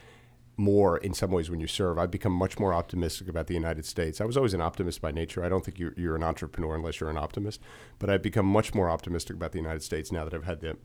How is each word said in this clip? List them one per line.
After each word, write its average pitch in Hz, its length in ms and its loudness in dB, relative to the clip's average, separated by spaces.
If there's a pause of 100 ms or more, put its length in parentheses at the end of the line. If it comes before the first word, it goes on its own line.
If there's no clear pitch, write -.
(560)
more 101 420 6
in 92 160 -2
some 92 180 0
ways 85 180 0
when 85 80 -2
you 80 80 -2
serve. 87 320 0
I've 87 140 2
become - 200 0
much 92 280 0
more 95 120 4
optimistic 85 560 -2
about 82 200 -4
the 90 60 -2
United 82 300 -2
States. 80 360 -2
I 104 40 0
was 117 120 0
always 123 180 4
an 90 60 0
optimist 85 400 -2
by 80 100 -2
nature. 82 340 -2
I 90 40 0
don't 90 160 2
think 92 160 -10
you're, 85 160 -4
you're 85 200 0
an 80 60 0
entrepreneur 80 540 -2
unless 80 240 -4
you're 80 100 -2
an 80 80 -2
optimist, 101 420 -6 (380)
but 98 100 0
I've 98 140 4
become 104 240 4
much 104 260 4
more 95 160 4
optimistic 85 460 -2
about 85 160 -4
the 87 80 -6
United 80 240 -4
States 78 300 -4
now 80 120 -2
that 82 80 -6
I've 80 120 -6
had 82 160 -6
the 80 140 -6 (100)